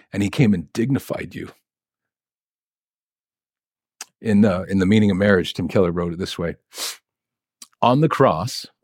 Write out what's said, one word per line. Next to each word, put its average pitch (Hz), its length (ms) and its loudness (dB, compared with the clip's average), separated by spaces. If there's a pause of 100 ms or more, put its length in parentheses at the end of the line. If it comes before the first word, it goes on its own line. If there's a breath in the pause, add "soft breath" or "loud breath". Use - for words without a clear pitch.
(120 soft breath)
And 101 100 -2
he 98 80 0
came 107 240 4
and 87 180 -6
dignified - 640 -4
you. - 160 -12 (2750)
In 107 200 2
the, 95 240 2
in 98 140 -4
The 92 80 2
Meaning 107 240 4
of 92 60 0
Marriage, 95 380 2
Tim 87 140 -6
Keller 90 240 0
wrote 85 200 -4
it 85 60 -12
this 92 200 -8
way. 82 180 -6 (1300 loud breath)
"On 127 200 4
the 160 80 2
cross, 98 560 0 (180)